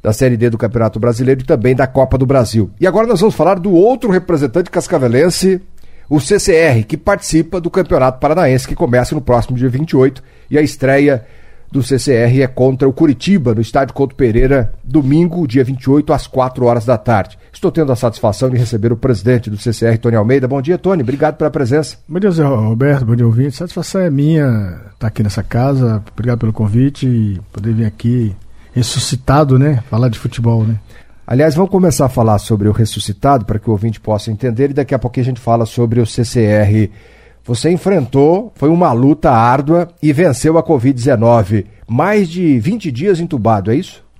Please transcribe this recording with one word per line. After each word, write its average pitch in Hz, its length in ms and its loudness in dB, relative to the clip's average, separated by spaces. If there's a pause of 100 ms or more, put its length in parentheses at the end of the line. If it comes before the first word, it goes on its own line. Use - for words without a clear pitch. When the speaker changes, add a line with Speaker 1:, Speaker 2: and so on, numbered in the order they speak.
Speaker 1:
da 107 80 0
Série 123 240 0
D 117 140 0
do 113 80 -2
Campeonato 113 420 -2
Brasileiro 123 420 0
e - 40 -8
também 127 300 2
da 131 100 0
Copa 131 320 0
do 131 80 0
Brasil. 113 540 0
E 180 80 2
agora 208 180 2
nós 220 140 0
vamos 208 160 2
falar 185 240 2
do 196 120 -2
outro 220 380 2
representante 175 640 0
cascavelense, 170 880 0 (480)
o 147 100 2
C 202 200 0
C 180 160 2
R, 139 280 2
que 156 140 -6
participa 175 640 -2
do 170 80 -6
Campeonato 156 500 0
Paranaense, 147 480 0
que - 60 -8
começa 123 400 0
no 151 80 -4
próximo 120 340 0
dia 127 140 0
vinte 139 220 -4
e - 40 -2
oito, 135 280 2 (260)
e 135 80 0
a 151 60 4
estreia 139 600 0 (480)
do 139 120 -2
C 131 160 0
C 139 140 0
R 120 280 2
é 127 60 2
contra 131 420 0
o 139 40 0
Curitiba, 156 600 0
no 113 80 0
Estádio 135 320 -2
Couto 139 220 -2
Pereira, 117 580 2 (100)
domingo, 156 640 0
dia 127 160 2
vinte 131 200 -4
e 131 80 -2
oito, 147 220 2
às 135 120 -2
quatro 127 400 -2
horas 117 180 2
da 117 140 2
tarde. 107 400 -2 (160)
Estou 175 180 -2
tendo 147 200 0
a 120 40 2
satisfação 117 540 -2
de 123 80 0
receber 117 340 0
o 113 60 -2
presidente 117 540 0
do 104 60 -8
C 120 140 -4
C 117 140 -4
R, 113 140 2
Tony 117 160 0
Almeida. 123 320 2
Bom 135 160 -4
dia, 170 160 -2
Tony. 180 240 0
Obrigado 143 320 -2
pela 151 160 -2
presença. 143 460 -2 (120)
Speaker 2:
Bom 165 100 -4
dia, 202 120 2
Zé 160 120 0
Roberto. 127 600 0
Bom 117 100 2
dia, 120 120 2
ouvinte. 131 280 0
Satisfação 180 460 -6
é 180 80 0
minha 135 720 0 (140)
estar - 100 -8
aqui 110 160 -4
nessa 104 220 -2
casa. 120 680 0
Obrigado 120 280 -4
pelo 110 120 0
convite 120 560 -2
e 107 320 -2 (140)
poder 104 180 -6
vir 113 140 0
aqui 113 500 -2 (380)
ressuscitado, 135 840 0
né? 139 300 0
Falar 120 180 0
de 110 100 -2
futebol, 117 460 -2
né? 113 140 -2 (500)
Speaker 1:
Aliás, 143 280 2
vamos 185 140 0
começar 175 360 2
a 127 40 0
falar 110 300 2
sobre 107 300 0
o - 20 2
ressuscitado 110 720 0
para 104 160 -4
que - 100 -6
o 110 40 2
ouvinte 107 260 -4
possa 107 320 -4
entender 123 380 -2
e 139 40 -6
daqui 139 220 -2
a 120 40 -2
pouquinho 123 260 -4
a - 0 -
gente 127 160 -4
fala 117 240 0
sobre 117 340 -2
o 113 60 2
C - 180 -4
C 120 180 -2
R. 107 480 2 (540)
Você 120 260 -2
enfrentou, 170 840 0
foi 143 140 0
uma 170 240 2
luta 143 360 2
árdua 139 600 2 (120)
e 151 120 2
venceu 151 440 2
a 160 60 2
covid 139 300 2
dezenove. 117 720 2 (200)
Mais 175 440 0
de 165 320 0
vinte 185 280 -4
dias 160 300 -2
entubado, 110 520 -2
é 123 40 2
isso? - 300 -8 (140)